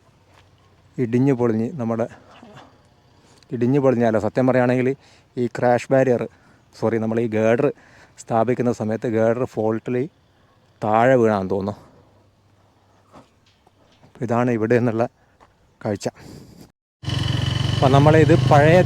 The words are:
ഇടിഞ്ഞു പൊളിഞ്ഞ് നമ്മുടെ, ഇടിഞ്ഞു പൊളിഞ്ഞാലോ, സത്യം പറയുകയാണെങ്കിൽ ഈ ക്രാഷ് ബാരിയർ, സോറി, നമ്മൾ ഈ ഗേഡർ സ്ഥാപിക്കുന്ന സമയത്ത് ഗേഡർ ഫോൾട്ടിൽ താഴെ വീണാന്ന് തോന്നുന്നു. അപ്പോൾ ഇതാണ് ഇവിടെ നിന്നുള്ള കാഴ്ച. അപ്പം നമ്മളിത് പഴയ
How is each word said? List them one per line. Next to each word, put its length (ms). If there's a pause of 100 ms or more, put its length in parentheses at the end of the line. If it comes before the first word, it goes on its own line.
(1040)
ഇടിഞ്ഞു 360
പൊളിഞ്ഞ് 280 (140)
നമ്മുടെ, 260 (1500)
ഇടിഞ്ഞു 300
പൊളിഞ്ഞാലോ, 420
സത്യം 220
പറയുകയാണെങ്കിൽ 400 (520)
ഈ 40 (120)
ക്രാഷ് 360
ബാരിയർ, 300 (560)
സോറി, 240
നമ്മൾ 220
ഈ 100
ഗേഡർ 320 (560)
സ്ഥാപിക്കുന്ന 580
സമയത്ത് 360
ഗേഡർ 280 (100)
ഫോൾട്ടിൽ 420 (880)
താഴെ 380
വീണാന്ന് 320
തോന്നുന്നു. 200 (2250)
അപ്പോൾ 220
ഇതാണ് 200 (100)
ഇവിടെ 200
നിന്നുള്ള 260 (800)
കാഴ്ച. 220 (1700)
അപ്പം 200
നമ്മളിത് 380 (160)
പഴയ 360